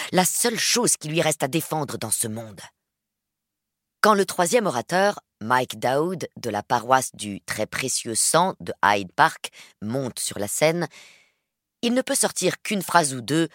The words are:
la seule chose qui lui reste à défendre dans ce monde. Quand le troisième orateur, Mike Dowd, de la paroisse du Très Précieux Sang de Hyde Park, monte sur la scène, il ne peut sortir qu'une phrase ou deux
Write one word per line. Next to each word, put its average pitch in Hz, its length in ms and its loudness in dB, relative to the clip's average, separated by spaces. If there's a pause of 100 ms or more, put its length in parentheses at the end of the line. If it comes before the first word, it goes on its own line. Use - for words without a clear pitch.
(120)
la 180 140 4
seule 233 320 0
chose - 400 2
qui 151 100 -10
lui 160 140 0
reste 151 200 0
à 135 60 0
défendre 156 480 -2
dans 113 140 -6
ce - 180 -2
monde. 110 320 -10 (1400)
Quand 208 100 6
le 196 140 4
troisième 190 400 2
orateur, 175 540 0 (200)
Mike 123 380 0
Dowd, 143 580 -2
de 110 140 -6
la 104 120 -4
paroisse 123 520 0
du 101 260 -8
Très - 260 -4
Précieux - 480 -4
Sang 180 460 2
de - 140 -8 (100)
Hyde 101 280 4
Park, - 380 2 (300)
monte 117 380 -6
sur - 200 -8
la 101 100 -4
scène, 165 380 0 (920)
il 240 140 0
ne 262 80 2
peut 277 120 -2
sortir - 460 0
qu'une 202 220 -2
phrase 151 320 2
ou 123 80 -8
deux 156 320 0